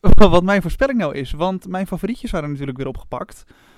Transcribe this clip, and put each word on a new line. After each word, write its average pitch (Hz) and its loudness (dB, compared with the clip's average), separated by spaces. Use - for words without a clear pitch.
wat 180 8
mijn 196 -2
voorspelling 254 -4
nou 156 -6
is. 131 -10
Want 185 -8
mijn 185 -8
favorietjes 208 -10
waren 151 -8
natuurlijk 139 -10
weer 135 -10
opgepakt. - -14